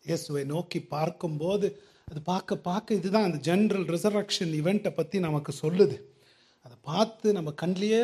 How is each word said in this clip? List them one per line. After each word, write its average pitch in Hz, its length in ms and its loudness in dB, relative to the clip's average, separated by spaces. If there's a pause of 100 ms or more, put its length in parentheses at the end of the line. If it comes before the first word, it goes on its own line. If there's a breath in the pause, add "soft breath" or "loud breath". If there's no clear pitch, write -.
இயேசுவை 151 380 -4
நோக்கி 160 380 -4
பார்க்கும்போது 170 840 -2 (400 soft breath)
அது 151 140 -10
பார்க்க 185 340 -2
பார்க்க 202 440 -2
இதுதான் 196 280 2
அந்த 160 200 -2
general 196 400 2
resurrection 190 720 0
இவெண்ட்டை 190 300 0
பத்தி 160 300 -4
நமக்கு 151 320 -2 (100)
சொல்லுது. 170 360 4 (640)
அதை - 180 -20
பார்த்து 208 520 0
நம்ம 156 280 -4
கண்ணிலேயே 196 420 2